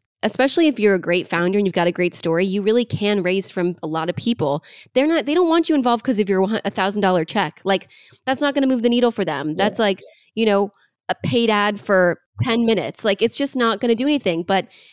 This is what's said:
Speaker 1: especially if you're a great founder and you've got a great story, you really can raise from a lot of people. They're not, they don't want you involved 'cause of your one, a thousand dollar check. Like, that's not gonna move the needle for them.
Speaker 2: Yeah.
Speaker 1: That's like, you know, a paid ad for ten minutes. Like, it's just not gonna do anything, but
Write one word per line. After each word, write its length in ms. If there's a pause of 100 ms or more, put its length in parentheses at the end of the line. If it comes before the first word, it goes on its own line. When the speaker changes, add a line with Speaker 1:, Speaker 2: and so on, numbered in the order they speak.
(240)
Speaker 1:
especially 420
if 140
you're 160
a 40
great 280
founder 300
and 80
you've 80
got 120
a 60
great 220
story, 300
you 180
really 220
can 380
raise 280
from 320
a 40
lot 240
of 60
people. 480 (300)
They're 120
not, 200
they 80
don't 140
want 200
you 80
involved 280
'cause 140
of 100
your 140
one, 220
a 60
thousand 320
dollar 220
check. 400
Like, 240 (380)
that's 140
not 140
gonna 120
move 160
the 60
needle 240
for 120
them. 260
Speaker 2:
Yeah. 80
Speaker 1:
That's 200
like, 240 (320)
you 120
know, 260 (360)
a 60 (100)
paid 260
ad 300
for 400 (220)
ten 220
minutes. 400
Like, 160
it's 140
just 220
not 240
gonna 160
do 100
anything, 380
but 240 (240)